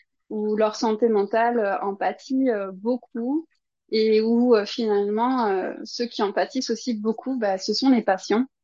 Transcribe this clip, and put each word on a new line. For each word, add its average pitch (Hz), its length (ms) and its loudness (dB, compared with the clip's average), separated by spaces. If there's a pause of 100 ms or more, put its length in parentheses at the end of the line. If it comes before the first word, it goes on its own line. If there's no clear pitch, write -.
(300)
où 214 260 -2
leur 214 200 2
santé 226 340 0
mentale, 226 500 2
euh, 196 220 0
en 202 140 -4
pâtit, 254 540 -2
euh, 202 240 -2
beaucoup 240 760 -4 (440)
et 220 300 4
où, 233 340 4
euh, 208 100 2
finalement, 220 800 0
euh, 190 260 -2 (100)
ceux - 240 -6
qui - 160 -4
en 403 100 0
pâtissent 269 380 -2
aussi 226 240 -4
beaucoup, 220 420 -4
bah, 196 220 0
ce 214 140 -4
sont 254 160 2
les 240 140 4
patients, 202 420 0 (180)